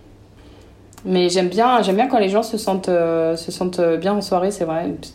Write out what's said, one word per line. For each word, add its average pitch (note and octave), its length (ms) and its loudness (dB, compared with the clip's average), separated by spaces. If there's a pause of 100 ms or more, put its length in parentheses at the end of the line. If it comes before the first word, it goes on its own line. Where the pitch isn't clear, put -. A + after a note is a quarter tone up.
(1040)
Mais F3+ 240 2
j'aime F#3 180 0
bien, A3+ 340 4
j'aime F#3+ 140 0
bien A#3 120 2
quand C4 120 2
les G3+ 80 2
gens G#3 160 0
se A3+ 140 -6
sentent, F#3+ 320 -2
euh, E3 480 0
se F3 160 -10
sentent F3+ 260 -4 (220)
bien G3 140 0
en G#3 60 -2
soirée, F#3+ 300 0
c'est F#3 140 -4
vrai. D#3+ 180 -2 (320)